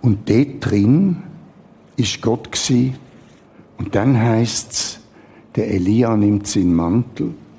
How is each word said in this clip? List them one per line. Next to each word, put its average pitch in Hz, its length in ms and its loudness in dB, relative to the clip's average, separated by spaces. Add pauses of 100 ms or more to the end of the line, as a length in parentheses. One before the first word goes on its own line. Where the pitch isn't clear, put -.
Und 107 280 0
dort 127 200 4 (100)
drin 139 640 2 (720)
ist - 260 -4
Gott 117 280 -2
gsi. 131 440 0 (800)
Und - 180 -8
dann 117 260 2
heisst's, - 800 -2 (540)
der - 160 -2
Elia 110 460 2
nimmt 104 320 2
seinen 90 260 2
Mantel 117 600 -2 (240)